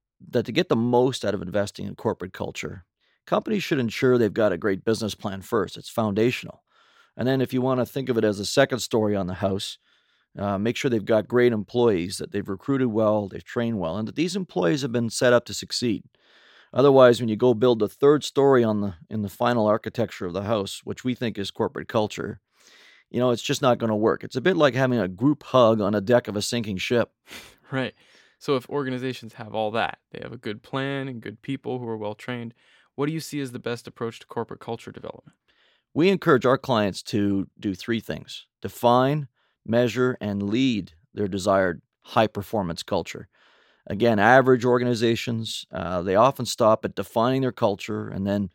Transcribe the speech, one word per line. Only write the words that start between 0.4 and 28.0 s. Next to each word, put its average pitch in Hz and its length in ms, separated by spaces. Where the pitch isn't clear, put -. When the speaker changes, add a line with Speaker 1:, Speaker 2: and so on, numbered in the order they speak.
Speaker 1:
to 123 60
get 156 180
the 147 60
most 123 500
out 101 80
of 92 80
investing 98 460
in 98 80
corporate 95 360
culture, - 540
companies 208 380
should 151 160
ensure 123 380
they've 110 160
got 104 180
a 87 60
great 98 280
business 110 300
plan 95 260
first. 95 360
It's - 120
foundational. 110 760
And 120 100
then 135 140
if 127 120
you 127 80
wanna 127 240
think 135 220
of 117 100
it 110 60
as 104 160
a 98 60
second 135 340
story 107 360
on 95 120
the 92 80
house, 98 440
uh, 101 200
make 110 180
sure 143 140
they've 110 140
got 110 240
great 123 260
employees, 101 640
that - 140
they've 98 160
recruited 131 400
well, 107 400
they've - 160
trained 117 360
well, 85 180
and 110 100
that - 80
these 170 200
employees 170 480
have 127 80
been 117 180
set 123 240
up 120 120
to 101 80
succeed. - 500
Otherwise, 127 460
when 120 100
you 107 80
go 123 160
build 117 260
the 104 80
third 143 360
story 135 400
on 107 180
the, 98 140
in 110 120
the 101 80
final 120 360
architecture 107 600
of 87 80
the 98 100
house, 101 400
which - 200
we 123 120
think 110 220
is 98 140
corporate - 360
culture, 107 540
you 117 100
know, 123 120
it's 113 100
just 135 200
not 123 160
gonna 110 180
work. 107 280
It's - 120
a 127 60
bit 180 160
like 139 180
having 127 240
a 92 80
group 117 360
hug 113 380
on 104 140
a 101 60
deck 120 260
of 101 80
a 104 60
sinking 107 360
ship. 117 340
Speaker 2:
<laughs> - 280
Right. 131 240